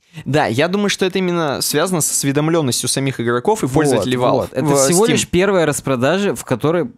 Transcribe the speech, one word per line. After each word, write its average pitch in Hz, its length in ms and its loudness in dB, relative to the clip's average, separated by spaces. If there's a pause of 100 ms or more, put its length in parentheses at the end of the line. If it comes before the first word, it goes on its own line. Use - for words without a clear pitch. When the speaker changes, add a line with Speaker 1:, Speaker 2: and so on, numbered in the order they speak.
(240)
Speaker 1:
Да, 135 220 0
я 127 220 0
думаю, 202 220 0
что - 160 -2
это 185 120 -2
именно 170 440 -2
связано 170 380 0
с - 100 -2
осведомленностью 147 800 0
самих 135 320 -2
игроков 123 420 0
и 151 40 -2
Speaker 2:
Вот, 127 80 -4
Speaker 1:
пользователей 127 420 2
Valve 123 160 2
Speaker 2:
вот. 110 200 -2
Это 131 120 -2
Speaker 1:
в 143 200 2
Speaker 2:
всего 175 220 4
Speaker 1:
Steam. 247 60 2
Speaker 2:
лишь - 160 0
первая 180 380 2
распродажа, 143 680 0
в - 100 -10
которой, 147 540 0